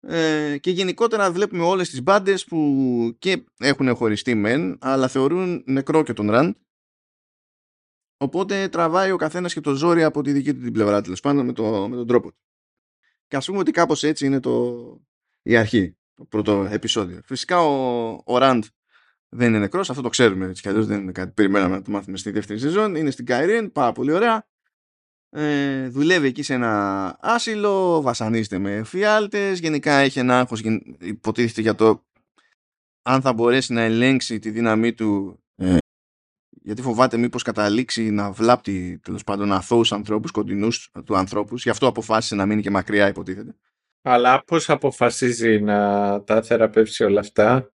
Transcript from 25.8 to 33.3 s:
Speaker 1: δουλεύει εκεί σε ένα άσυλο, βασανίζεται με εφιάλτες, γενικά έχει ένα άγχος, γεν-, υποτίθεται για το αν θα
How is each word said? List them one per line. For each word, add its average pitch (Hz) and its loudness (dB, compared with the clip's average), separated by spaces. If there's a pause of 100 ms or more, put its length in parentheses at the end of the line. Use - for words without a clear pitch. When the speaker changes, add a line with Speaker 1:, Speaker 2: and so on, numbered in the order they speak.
Speaker 1:
δουλεύει 147 2
εκεί 131 -4
σε 139 -4
ένα 101 -2
άσυλο, 202 0
βασανίζεται 113 -2
με 101 -4
εφιάλτες, 202 -2
γενικά 156 -2
έχει 139 4
ένα 127 4
άγχος, 123 -2
γεν-, 110 -4
υποτίθεται 110 -4
για 107 2
το 110 4 (960)
αν 131 0
θα 131 0